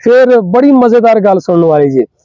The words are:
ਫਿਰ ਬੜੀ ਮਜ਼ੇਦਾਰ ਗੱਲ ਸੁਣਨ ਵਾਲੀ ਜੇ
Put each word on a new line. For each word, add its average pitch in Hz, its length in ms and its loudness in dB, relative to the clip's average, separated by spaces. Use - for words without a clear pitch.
ਫਿਰ 247 420 2
ਬੜੀ 254 260 0
ਮਜ਼ੇਦਾਰ 233 480 0
ਗੱਲ 190 180 0
ਸੁਣਨ 170 260 -2
ਵਾਲੀ 147 260 0
ਜੇ 131 140 -2